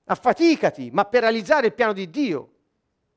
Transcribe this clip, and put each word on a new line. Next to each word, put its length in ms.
affaticati, 840
ma 140
per 160
realizzare 460
il 60
piano 200
di 160
Dio, 440